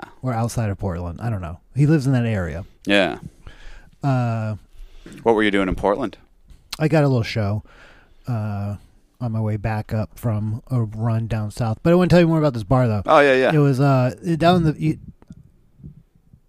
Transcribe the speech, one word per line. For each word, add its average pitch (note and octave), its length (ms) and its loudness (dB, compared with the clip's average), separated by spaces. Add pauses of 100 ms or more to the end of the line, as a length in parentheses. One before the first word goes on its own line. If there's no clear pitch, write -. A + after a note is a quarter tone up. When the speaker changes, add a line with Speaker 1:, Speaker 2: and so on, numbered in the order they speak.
(200)
Speaker 1:
Or B2+ 140 -6
outside A2+ 360 -4
of F#2+ 80 -6
Portland. F2 440 -8
I A#2+ 80 -4
don't G2+ 100 -4
know. E2+ 200 -12 (160)
He C#3+ 100 4
lives C#3+ 200 2
in C#3 60 2
that A#2+ 140 2
area. F#2 380 -4 (220)
Speaker 2:
Yeah. G2 320 2 (840)
Speaker 1:
Uh, A2+ 540 -2 (680)
Speaker 2:
What A2+ 140 4
were G#2+ 60 4
you G#2 80 2
doing G2 180 0
in F2+ 60 -2
Portland? G#2 440 -2 (600)
Speaker 1:
I D#3 100 0
got D#3 160 2
a C#3 40 2
little B2 140 2
show, G#2+ 400 -4 (640)
uh, G#2 500 -6 (440)
on A#2+ 120 -6
my A2 80 -2
way G#2+ 160 -2
back G#2+ 380 -6
up A2 240 -6
from A2 520 -4
a B2 120 0
run A2+ 460 -4
down G#2+ 220 -6
south. A2+ 320 -4
But E3+ 120 4
I - 20 6
wanna F3+ 120 4
tell E3+ 120 6
you E3 80 4
more E3 100 2
about D3+ 140 2
this A2+ 100 -6
bar, B2+ 240 2
though. G#2 200 0
Speaker 2:
Oh, D3+ 140 6
yeah, C#3 140 6
yeah. C3 200 4
Speaker 1:
It D3+ 40 4
was, C#3 220 4
uh, C3+ 340 2 (220)
down E3+ 280 4
the, D#3 140 0
you, D#3 200 -2 (1500)